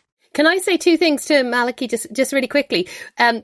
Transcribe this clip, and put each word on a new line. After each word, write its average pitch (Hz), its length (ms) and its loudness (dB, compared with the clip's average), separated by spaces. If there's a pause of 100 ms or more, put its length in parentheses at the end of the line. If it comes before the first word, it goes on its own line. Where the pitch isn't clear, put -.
(340)
Can 302 120 2
I 349 120 2
say 370 180 -2
two 330 220 2
things 311 280 0
to 285 180 2
Malachy 247 440 -2
just, - 240 -6
just 262 220 -2
really 262 140 0
quickly? 185 420 -2 (280)
Um, 233 260 2